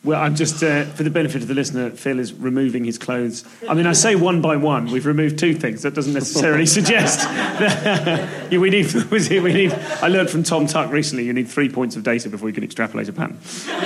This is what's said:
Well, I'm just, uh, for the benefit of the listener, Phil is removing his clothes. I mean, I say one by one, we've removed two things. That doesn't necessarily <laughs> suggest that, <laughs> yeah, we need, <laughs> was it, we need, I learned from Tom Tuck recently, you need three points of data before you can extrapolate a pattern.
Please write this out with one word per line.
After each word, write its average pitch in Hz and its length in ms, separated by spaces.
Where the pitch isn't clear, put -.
Well, 151 180
I'm 147 140
just, 156 260
uh, 147 240
for - 160
the 156 80
benefit 147 320
of 113 60
the 135 80
listener, 123 340
Phil 127 300
is 117 120
removing 127 540
his 117 140
clothes. 123 440
I 156 60
mean, 170 140
I 170 60
say 202 200
one 180 260
by 156 160
one, 139 360
we've 127 160
removed 151 320
two 170 160
things. 117 260
That 143 140
doesn't 143 180
necessarily 151 520
<laughs> - 20
suggest 196 540
that, - 1300
<laughs> - 40
yeah, 175 80
we 190 100
need, 196 240
<laughs> 226 180
was 208 200
it, 196 100
we 175 100
need, 185 220
I - 360
learned 185 200
from 160 140
Tom 156 240
Tuck 147 240
recently, 143 340
you 123 80
need 123 140
three 139 220
points 123 260
of 110 80
data 117 260
before 104 200
you 101 40
can 104 100
extrapolate 107 460
a - 40
pattern. - 260